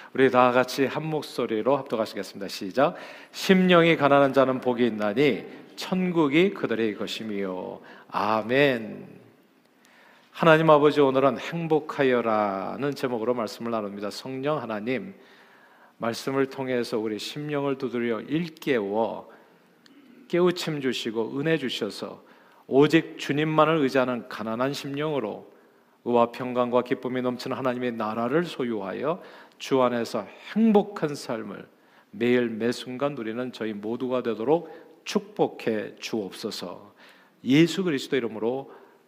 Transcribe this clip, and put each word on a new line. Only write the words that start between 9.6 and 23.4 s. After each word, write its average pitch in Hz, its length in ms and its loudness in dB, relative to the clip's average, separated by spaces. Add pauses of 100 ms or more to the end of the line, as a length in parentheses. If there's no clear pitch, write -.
하나님 160 400 6
아버지, 147 320 6
오늘은 131 380 4
행복하여라는 120 1500 0
제목으로 123 400 -2
말씀을 117 380 -6
나눕니다. 101 400 -4
성령 131 500 -6
하나님, 110 540 -6 (840)
말씀을 135 480 -2
통해서 127 540 -4
우리 107 180 -4
심령을 143 640 -6
두드려 120 420 -4
일깨워 113 1120 -2 (960)
깨우침 175 540 0
주시고 117 580 -4
은혜 160 180 2
주셔서 107 640 -6 (440)
오직 151 500 4
주님만을 156 600 2